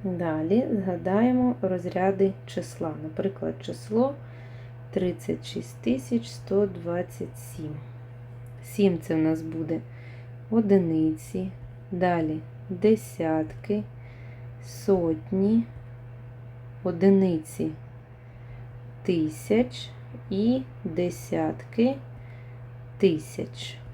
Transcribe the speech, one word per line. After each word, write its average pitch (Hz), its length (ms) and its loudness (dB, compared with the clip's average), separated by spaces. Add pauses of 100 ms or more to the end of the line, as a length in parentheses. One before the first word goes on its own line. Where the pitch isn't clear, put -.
Далі 170 680 2
згадаємо 214 880 4
розряди 185 720 2 (120)
числа. 165 480 -4 (100)
Наприклад, - 580 -2
число 254 540 0 (760)
тридцять 180 540 -2
шість - 360 -10
тисяч 240 460 0
сто - 380 2
двадцять 175 720 -4
сім. 151 380 -8 (880)
Сім — 185 380 4
це 165 140 0
в - 20 4
нас 160 240 4
буде 160 400 -2 (680)
одиниці, 185 1000 4 (400)
далі 170 480 2 (300)
десятки, 180 1120 2 (840)
сотні, 190 1000 4 (1200)
одиниці — 175 880 4 (1300)
тисяч 185 840 2 (400)
і 226 320 4 (220)
десятки 175 1120 0 (1000)
тисяч. - 800 0 (160)